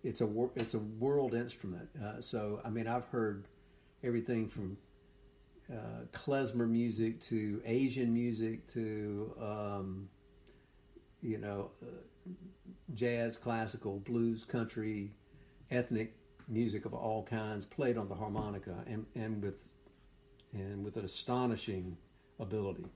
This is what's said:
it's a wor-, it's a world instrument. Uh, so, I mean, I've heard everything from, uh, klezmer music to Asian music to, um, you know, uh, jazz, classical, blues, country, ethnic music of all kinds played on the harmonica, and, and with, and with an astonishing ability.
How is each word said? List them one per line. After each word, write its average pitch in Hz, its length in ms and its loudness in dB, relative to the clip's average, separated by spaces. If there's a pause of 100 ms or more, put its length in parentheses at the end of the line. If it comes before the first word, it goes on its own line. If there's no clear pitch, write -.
it's 113 180 -2
a 113 60 6
wor-, 117 280 2
it's 117 200 0
a 110 40 2
world 117 560 2
instrument. 98 540 -4 (140)
Uh, 107 180 -4
so, 107 440 -2
I 117 60 -2
mean, 110 160 0
I've 120 200 0
heard 107 380 0 (580)
everything 117 460 2
from, 98 280 -4 (960)
uh, 113 400 -6
klezmer 120 560 2
music 113 540 4
to 107 420 0
Asian 123 480 4
music 113 560 2
to, 107 720 -2
um, 101 680 -2 (1120)
you 110 160 0
know, 101 320 -4 (120)
uh, - 40 -12 (1080)
jazz, 117 420 2
classical, 110 640 -2
blues, 117 440 2
country, 107 680 0 (600)
ethnic 120 440 2 (340)
music 110 360 2
of - 80 -2
all 110 300 0
kinds 107 420 -2
played 123 320 2
on 101 120 -2
the 98 60 -4
harmonica, 101 720 -2
and, 110 280 -4
and 110 280 -2
with, 98 240 -4 (840)
and 101 320 -4
with 104 140 -4
an 101 80 -2
astonishing 107 880 0 (420)
ability. 101 460 -2 (120)